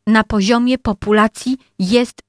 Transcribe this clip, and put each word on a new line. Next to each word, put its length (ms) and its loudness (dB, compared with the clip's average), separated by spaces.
na 180 2
poziomie 540 0
populacji 760 -2
jest 500 -2